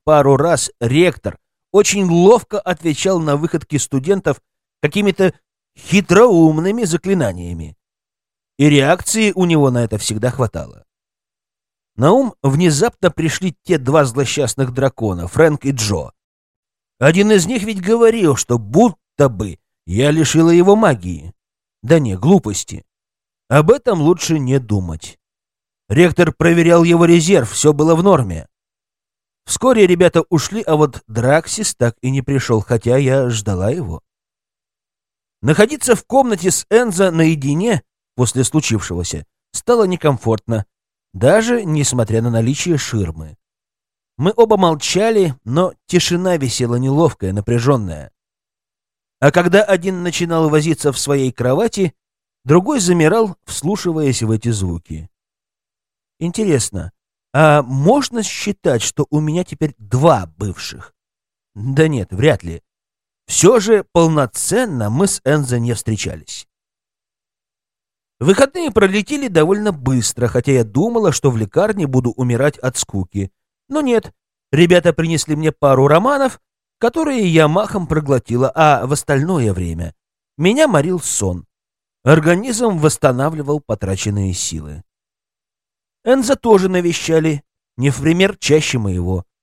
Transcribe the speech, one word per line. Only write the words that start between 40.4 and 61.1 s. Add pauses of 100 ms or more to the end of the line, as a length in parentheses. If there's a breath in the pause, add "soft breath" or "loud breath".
даже
несмотря
на
наличие
ширмы. (800)
Мы
оба
молчали,
но (140)
тишина
висела
неловкая,
напряженная. (1080)
А
когда
один
начинал
возиться
в
своей
кровати, (480)
другой
замирал, (100)
вслушиваясь
в
эти
звуки. (1080)
Интересно, (420)
а
можно
считать,
что
у
меня
теперь
два (100)
бывших? (640)